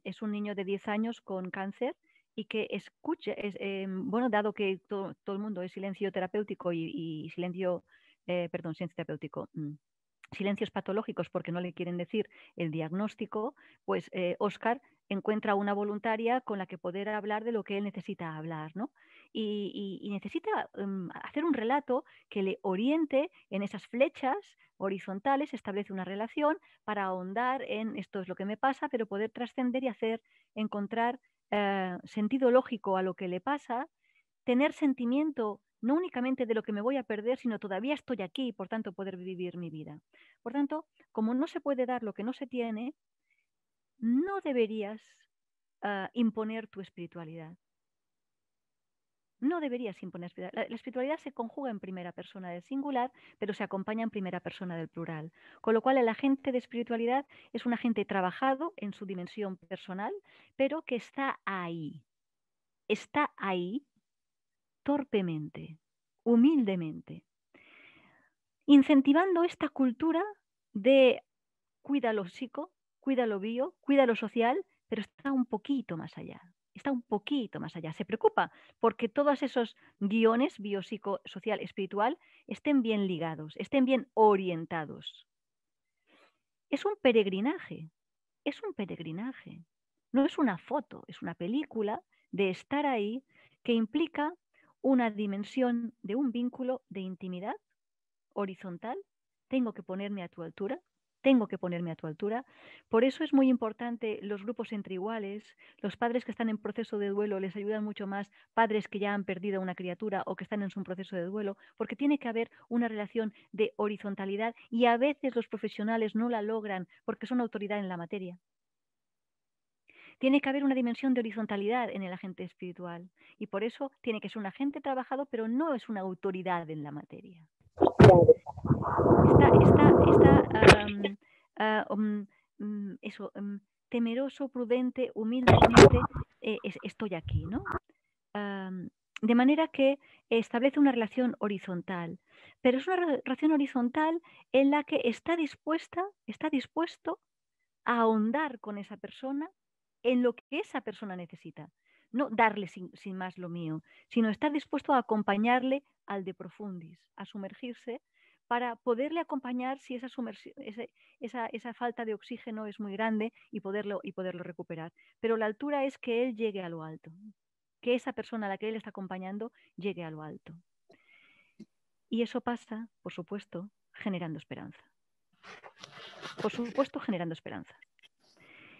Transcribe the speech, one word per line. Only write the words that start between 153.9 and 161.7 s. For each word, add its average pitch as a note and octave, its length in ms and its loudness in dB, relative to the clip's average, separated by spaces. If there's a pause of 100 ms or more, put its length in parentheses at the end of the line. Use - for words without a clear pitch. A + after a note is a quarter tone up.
sino A3+ 200 2
estar D4 220 0
dispuesto D4 420 -2
a C4+ 40 6
acompañarle A#3+ 880 0 (220)
al G3 200 -6
de F#3 80 -8
profundis, F3+ 640 -14 (160)
a G3 100 -14
sumergirse A3+ 760 -12 (460)
para A#3+ 280 0
poderle C#4 460 0
acompañar C4 580 -4
si - 160 -10
esa B3+ 120 -8
sumersi-, - 500 -10
ese, A#3 320 -12 (320)
esa, A#3+ 320 -6
esa A3+ 200 -10